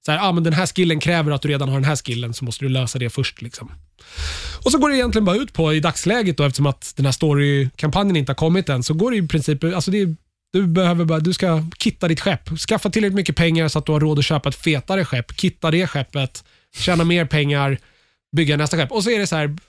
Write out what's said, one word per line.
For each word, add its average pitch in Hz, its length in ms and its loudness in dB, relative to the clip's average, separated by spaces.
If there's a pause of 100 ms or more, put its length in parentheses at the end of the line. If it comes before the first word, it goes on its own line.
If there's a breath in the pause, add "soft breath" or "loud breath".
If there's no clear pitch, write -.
så 151 60 -2
här, 156 80 0 (100)
ah, - 20 2
men 170 120 2
den 165 100 2
här 180 120 2
skillen 165 340 0
kräver 156 320 0
att 139 100 -2
du 147 80 -4
redan 139 200 -2
har 135 60 0
den 135 100 0
här 147 100 2
skillen, 120 380 -6
så 127 120 -8
måste 120 200 -6
du 131 40 0
lösa 131 300 -2
det 120 100 -4
först, - 320 -4
liksom. - 300 -14 (920 loud breath)
Och 254 60 4
så 311 60 2
går 285 120 4
det 277 60 2
egentligen 226 300 2
bara 180 100 2
ut 247 180 -4
på 156 200 2
i 156 60 2
dagsläget 175 580 0
då, 147 60 2
eftersom 143 220 0
att - 300 -4
den 139 100 0
här 131 80 2
storykampanjen 143 1000 0
inte 139 140 0
har 139 60 -2
kommit 175 340 2
än, 127 140 0
så 151 100 -2
går 214 180 2
det 226 60 0
i 175 100 0
princip, 151 360 0
alltså 180 280 -2
det 208 100 2
är, 165 140 0 (380)
du 185 140 4
behöver 175 380 2
bara, 160 140 2
du 175 140 0
ska 165 300 2 (160)
kitta - 280 -2
ditt 160 120 0
skepp. - 300 -2 (100)
Skaffa 214 300 -2
tillräckligt 202 260 0
mycket 180 200 0
pengar 165 320 2
så 151 120 0
att 143 60 -6
du 160 60 0
har 151 80 4
råd 151 200 2
att 139 60 2
köpa 143 240 0
ett 135 60 -4
fetare 165 500 -2
skepp. - 340 -6
Kitta 165 320 -2
det 170 160 0
skeppet, 139 560 -6 (340 soft breath)
tjäna 170 260 2
mer 170 220 2
pengar, 143 520 0 (580 soft breath)
bygga 147 220 2
nästa 151 200 0
skepp. 135 140 0
Och 208 120 -2
så 220 60 0
är 220 100 2
det 196 80 0
så 170 80 -2
här 147 200 -2 (140)